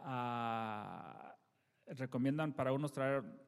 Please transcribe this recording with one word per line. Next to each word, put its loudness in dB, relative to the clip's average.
ah, -2
recomiendan 2
para 2
unos 2
traer, 2